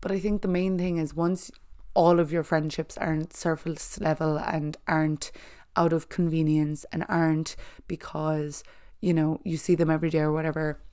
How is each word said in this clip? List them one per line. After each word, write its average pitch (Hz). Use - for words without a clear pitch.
But 196
I 196
think 202
the 196
main 185
thing 175
is 156
once 170
all 170
of 156
your 165
friendships 156
aren't 156
surface -
level 156
and 151
aren't 156
out 170
of 165
convenience 156
and 170
aren't 160
because, 156
you 175
know, 156
you 165
see 175
them 160
every 160
day 156
or 151
whatever 156